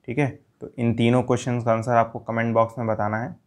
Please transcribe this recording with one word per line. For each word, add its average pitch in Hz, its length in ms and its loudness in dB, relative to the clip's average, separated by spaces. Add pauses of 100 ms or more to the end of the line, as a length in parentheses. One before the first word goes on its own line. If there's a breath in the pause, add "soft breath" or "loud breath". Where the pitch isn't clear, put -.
ठीक 127 100 -4
है। 143 100 2 (340)
तो - 160 -12
इन 117 160 0
तीनों 117 300 4
क्वेश्चंस 123 400 -2
का 117 80 2
आंसर 113 200 0
आपको 117 280 2
कमेंट 113 340 -2
बॉक्स 113 240 2
में 117 100 -4
बताना 107 300 -2
है। 127 180 -6 (120)